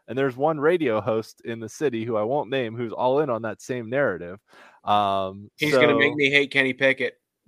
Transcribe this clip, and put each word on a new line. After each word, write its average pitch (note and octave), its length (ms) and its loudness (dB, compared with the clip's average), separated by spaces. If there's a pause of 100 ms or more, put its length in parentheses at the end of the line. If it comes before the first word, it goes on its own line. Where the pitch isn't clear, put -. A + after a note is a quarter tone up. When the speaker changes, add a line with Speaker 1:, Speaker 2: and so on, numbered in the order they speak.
Speaker 1:
And A#2 100 -6
there's C3+ 180 0
one D3+ 220 0
radio D3 420 2
host A2+ 440 -2
in A2+ 160 -8
the A2 80 -10
city A#2 360 -2
who A#2 120 -2
I G#2+ 80 0
won't B2 260 -2
name B2 240 -2
who's A#2 180 -6
all B2+ 280 2
in D3 100 0
on A2+ 120 -4
that G#2+ 200 -8
same A#2+ 260 -8
narrative. G2 520 -2 (420)
Um, G2 720 0
Speaker 2:
He's D3 160 0
gonna A#2+ 240 6
make C3+ 160 2
Speaker 1:
so D3 40 -6
Speaker 2:
me C#3 140 2
hate C#3+ 200 2
Kenny C3+ 220 0
Pickett. C3 420 0 (340)